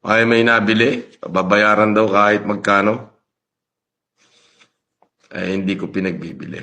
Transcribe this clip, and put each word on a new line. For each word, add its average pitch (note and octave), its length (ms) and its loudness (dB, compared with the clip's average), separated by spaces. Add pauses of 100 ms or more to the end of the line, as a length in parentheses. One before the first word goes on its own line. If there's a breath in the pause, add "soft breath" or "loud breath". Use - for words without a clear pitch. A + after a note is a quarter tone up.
Ay, A2+ 160 4
may A#2 160 4
nabili, A#2 640 2 (160)
babayaran G#2 720 2
daw G#2+ 160 2
kahit G#2 400 2
magkano. G#2 640 -2 (2250 soft breath)
Ay, F#2 260 -6
hindi F#2+ 220 -4
ko F2+ 80 -8
pinagbibili. E2+ 760 -8